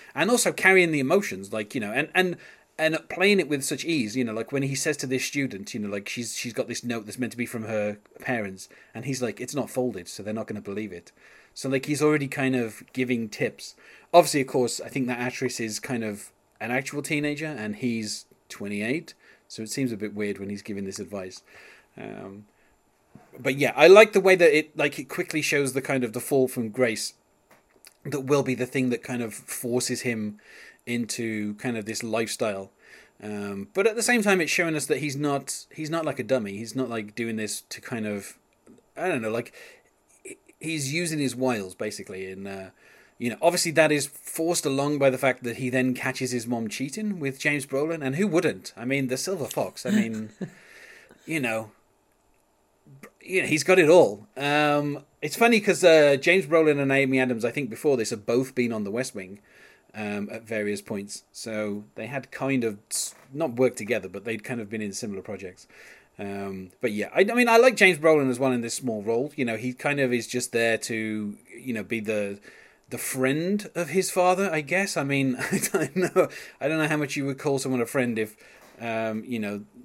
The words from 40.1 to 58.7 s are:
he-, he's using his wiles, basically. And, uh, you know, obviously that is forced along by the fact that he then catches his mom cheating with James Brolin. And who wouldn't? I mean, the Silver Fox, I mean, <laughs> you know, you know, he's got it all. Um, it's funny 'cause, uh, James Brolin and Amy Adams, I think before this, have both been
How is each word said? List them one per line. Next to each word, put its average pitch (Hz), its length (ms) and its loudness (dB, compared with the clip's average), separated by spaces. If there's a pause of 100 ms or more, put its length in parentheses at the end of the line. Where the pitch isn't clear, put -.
he-, - 140 -16 (220)
he's 151 340 -4
using 165 260 -2
his 127 160 -2
wiles, 120 400 -2
basically. 95 560 -8
And, 98 160 -12
uh, 95 220 -12 (480)
you 120 120 -4
know, 107 120 -8
obviously 170 300 4
that 156 200 6
is 143 160 0
forced - 580 -4
along 143 320 0
by 139 120 6
the 127 80 -2
fact 127 260 0
that 117 140 -6
he 127 120 -4
then 127 240 2
catches 127 380 -4
his 117 160 -4
mom 113 220 -4
cheating 185 500 -6
with 135 180 -4
James 147 280 0
Brolin. 156 380 -2
And 135 120 -2
who 190 100 2
wouldn't? 156 520 0
I 113 80 -8
mean, 135 240 0
the 127 80 -2
Silver 170 280 -4
Fox, - 400 -6
I 196 60 0
mean, 113 380 0 (500)
<laughs> - 460 -20
you 156 160 -4
know, 110 300 -4 (1500)
you 180 200 -2
know, 135 60 -2
he's 156 160 0
got 185 140 6
it 156 120 8
all. 120 380 8 (100)
Um, 147 640 2 (180)
it's 151 140 -4
funny 233 240 6
'cause, 180 240 0
uh, 151 320 10
James 170 300 4
Brolin 151 340 4
and 139 120 2
Amy 135 280 4
Adams, 123 260 0
I 117 60 0
think 139 180 -4
before 135 280 0
this, 110 120 0
have 107 160 -8
both 127 300 0
been 120 180 0